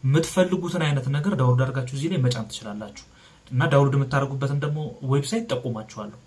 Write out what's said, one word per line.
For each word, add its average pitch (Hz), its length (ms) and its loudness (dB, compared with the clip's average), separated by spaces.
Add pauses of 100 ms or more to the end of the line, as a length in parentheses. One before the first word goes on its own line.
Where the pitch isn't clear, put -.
የምትፈልጉትን 175 800 2
አይነት 139 260 0
ነገር 147 260 0
ዳውንሎድ 127 280 4
አድርጋችሁ 127 320 -4
እዚህ 143 140 -4
ላይ 180 120 0
መጫን 117 260 0
ትችላላችሁ 104 600 -12 (440)
እና 131 160 0
ዳውንሎድ 139 280 6
የምታደርጉበትን 139 640 0
ደግሞ 147 180 -2 (300)
ዌብሳይት 143 400 0
ጠቁማችኋለሁ። 110 800 -6